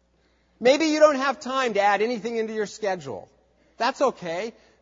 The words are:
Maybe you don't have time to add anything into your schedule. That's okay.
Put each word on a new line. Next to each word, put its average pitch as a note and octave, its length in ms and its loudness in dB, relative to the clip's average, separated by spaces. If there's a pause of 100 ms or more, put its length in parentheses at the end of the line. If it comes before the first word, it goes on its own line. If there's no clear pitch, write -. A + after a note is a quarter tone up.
(600)
Maybe C#4 260 4
you D4+ 140 2
don't D4+ 160 8
have C4 240 -2
time B3+ 340 -4
to G3 80 0
add G3+ 220 2
anything A#3 340 -4
into A3 160 -4
your G#3+ 140 -4
schedule. D#3+ 600 -8 (500)
That's C4 240 -2
okay. G#3 520 -4 (280)